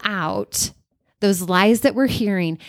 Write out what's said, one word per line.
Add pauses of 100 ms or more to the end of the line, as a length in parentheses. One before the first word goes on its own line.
out (480)
those
lies
that
we're
hearing (120)